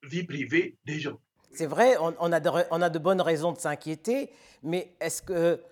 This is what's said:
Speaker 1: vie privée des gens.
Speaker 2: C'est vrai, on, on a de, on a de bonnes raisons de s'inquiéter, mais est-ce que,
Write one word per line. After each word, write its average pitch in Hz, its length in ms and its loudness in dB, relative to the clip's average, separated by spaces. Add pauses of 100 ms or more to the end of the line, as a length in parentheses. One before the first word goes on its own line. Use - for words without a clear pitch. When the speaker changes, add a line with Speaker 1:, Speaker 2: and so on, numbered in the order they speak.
Speaker 1:
vie 151 200 -6
privée 139 600 -2
des 151 140 -6
gens. 143 220 -8 (300)
Speaker 2:
C'est 160 160 -4
vrai, 220 300 4
on, 160 220 -2
on 170 140 2
a 165 80 2
de, 165 80 2 (220)
on 165 100 0
a 175 80 2
de 165 100 -2
bonnes 180 220 2
raisons 165 320 0
de - 40 -12
s'inquiéter, 156 720 -4 (340)
mais 170 360 -4
est-ce 160 220 -4
que, 170 400 2 (100)